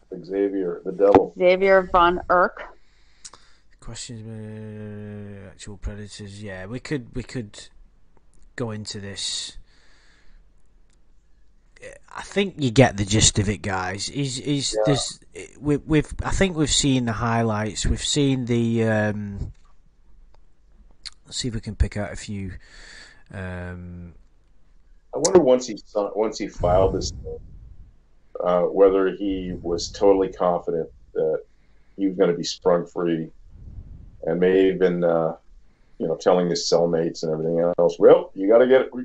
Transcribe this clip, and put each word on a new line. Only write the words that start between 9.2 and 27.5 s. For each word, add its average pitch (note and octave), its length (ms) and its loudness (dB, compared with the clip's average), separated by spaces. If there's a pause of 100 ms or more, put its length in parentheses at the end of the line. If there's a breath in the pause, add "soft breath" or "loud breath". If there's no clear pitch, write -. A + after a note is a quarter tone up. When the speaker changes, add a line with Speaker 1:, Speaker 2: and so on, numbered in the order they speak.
Speaker 3:
I - 80 -12
think G3 340 -2
you C3+ 140 0
get A2 260 6
the G#2 80 -2
gist G2+ 340 2
of G2 80 0
it, G#2 140 -4
guys. F#2 460 -6
He's, C3+ 300 -6
he's, C#3 360 -4
Speaker 1:
Yeah. A2 140 -2
Speaker 3:
there's, - 320 -2 (400)
we, C#3+ 180 0
we've, D3+ 340 0 (120)
I A#3 80 -2
think F#3 260 2
we've D3 120 0
seen C3 360 2
the A2+ 80 -2
highlights. A2 720 -2
We've - 180 0
seen C3+ 420 0
the, A#2 400 2
um, G#2 680 -2 (1700)
let's - 120 -12
see C3 120 -6
if G#2+ 40 -8
we A2 80 -6
can G#2 140 -8
pick - 200 0
out G2+ 160 -4
a - 40 -10
few. G2 380 -10 (800 loud breath)
Um, F2+ 800 -12 (1000)
Speaker 1:
I B2+ 60 -4
wonder F3 200 6
once B2+ 280 4
he G#2+ 100 -8
saw, G2+ 380 -4
once A2 240 -2
he G2 80 -6
filed F2+ 480 2
this - 160 -4
thing, - 280 -12 (1040)